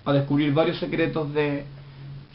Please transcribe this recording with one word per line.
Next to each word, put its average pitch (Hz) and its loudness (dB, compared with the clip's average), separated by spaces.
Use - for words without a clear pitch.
a 143 2
descubrir 143 4
varios 160 4
secretos 156 -2
de, 143 0